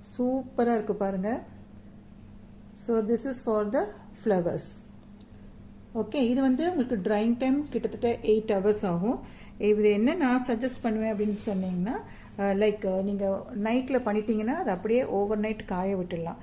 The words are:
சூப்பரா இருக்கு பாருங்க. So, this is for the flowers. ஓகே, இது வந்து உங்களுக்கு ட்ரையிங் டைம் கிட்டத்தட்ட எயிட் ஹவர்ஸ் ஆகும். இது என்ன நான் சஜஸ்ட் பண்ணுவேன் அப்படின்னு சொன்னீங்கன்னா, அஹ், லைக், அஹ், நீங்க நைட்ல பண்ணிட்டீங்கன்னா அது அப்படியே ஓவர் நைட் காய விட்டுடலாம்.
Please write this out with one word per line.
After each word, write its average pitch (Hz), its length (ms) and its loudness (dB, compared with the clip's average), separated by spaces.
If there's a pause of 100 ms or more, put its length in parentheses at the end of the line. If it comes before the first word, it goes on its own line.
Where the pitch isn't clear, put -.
சூப்பரா 247 680 0
இருக்கு 214 200 0
பாருங்க. 196 360 0 (1500)
So, 226 240 0
this 220 260 2
is 262 180 -4
for 214 280 0
the 285 100 2 (340)
flowers. 175 500 2 (1300)
ஓகே, 233 280 -2
இது 247 180 4
வந்து 269 280 4
உங்களுக்கு 262 280 0
ட்ரையிங் 208 400 2
டைம் 269 320 2
கிட்டத்தட்ட 220 400 -2 (140)
எயிட் 214 300 4
ஹவர்ஸ் 202 340 4
ஆகும். 185 300 2 (440)
இது 208 320 6
என்ன 226 220 4
நான் 254 320 2
சஜஸ்ட் 247 360 0
பண்ணுவேன் 220 280 0
அப்படின்னு 208 340 0
சொன்னீங்கன்னா, 185 500 0 (440)
அஹ், 202 160 2
லைக், 208 320 2
அஹ், 190 160 0
நீங்க 202 220 0 (380)
நைட்ல 254 360 2
பண்ணிட்டீங்கன்னா 214 560 0
அது 330 160 0
அப்படியே 220 360 2
ஓவர் 202 320 0
நைட் 220 260 -2
காய 190 320 -2
விட்டுடலாம். 175 460 -4